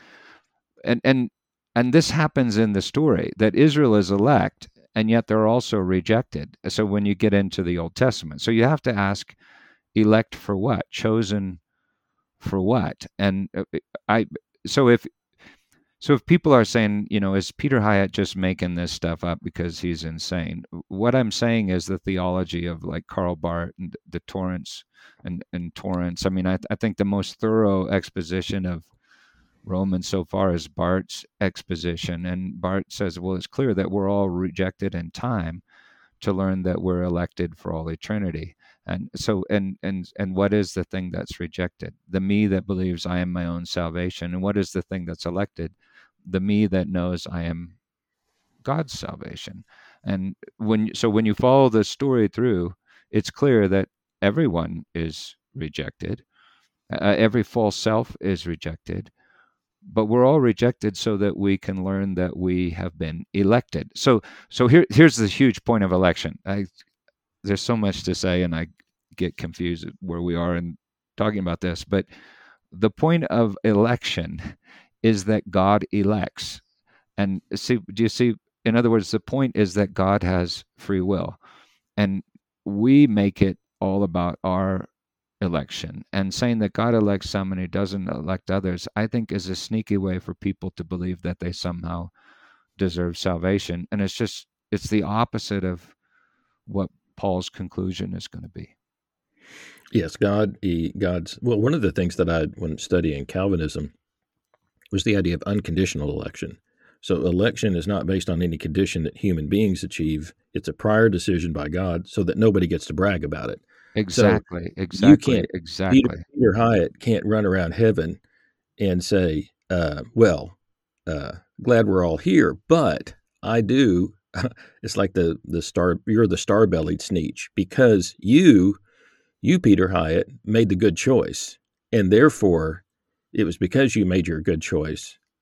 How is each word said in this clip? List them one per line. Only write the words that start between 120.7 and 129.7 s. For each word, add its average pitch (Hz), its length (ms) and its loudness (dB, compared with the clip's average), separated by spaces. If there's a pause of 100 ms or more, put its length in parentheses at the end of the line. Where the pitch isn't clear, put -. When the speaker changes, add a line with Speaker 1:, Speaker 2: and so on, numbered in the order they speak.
Speaker 2:
uh, - 280 -6 (280)
glad 117 260 4
we're 92 200 4
all 80 100 0
here, 147 400 4 (120)
but 143 460 2 (280)
I 113 160 2
do," 104 540 4 (200)
<laughs> 90 100 -6 (380)
it's 113 140 -10
like 98 180 0
the, 85 300 2
the 82 180 -4
star, 87 460 0
"You're 110 200 4
the 90 100 0
star-bellied 90 640 2
Sneetch - 520 -4
because 101 640 4
you, 107 600 6 (640)
you, 175 180 4
Peter 95 300 4